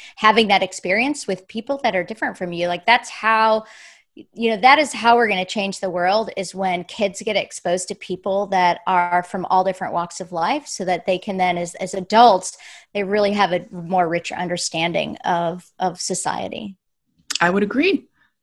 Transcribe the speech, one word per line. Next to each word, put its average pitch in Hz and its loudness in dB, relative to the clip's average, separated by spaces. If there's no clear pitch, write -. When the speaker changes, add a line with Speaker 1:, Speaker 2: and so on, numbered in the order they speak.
Speaker 1:
having 214 6
that 190 4
experience 214 -2
with 185 -6
people 277 -6
that 214 0
are 180 0
different 214 -6
from 175 -6
you. 170 -2
Like, 175 -4
that's 240 4
how, 220 2
you 226 -2
know, 208 0
that 269 8
is 294 0
how 233 4
we're 233 4
gonna 185 0
change 196 -6
the 190 -4
world, 185 0
is 190 -8
when 185 -2
kids 202 -4
get 208 -4
exposed 180 -2
to 208 -8
people 190 -4
that 180 2
are 175 2
from 185 -6
all 185 4
different 185 -4
walks 175 -4
of 170 -10
life, 202 -2
so - -8
that 175 -2
they 185 0
can 190 -8
then, 180 0
as, 175 -6
as - -8
adults, 196 4
they 208 -2
really 202 0
have 202 2
a 180 -2
more 175 -2
richer 170 -4
understanding 170 -4
of, 170 -2
of 175 -4
society. - -6
Speaker 2:
I 170 2
would 196 0
agree. 277 0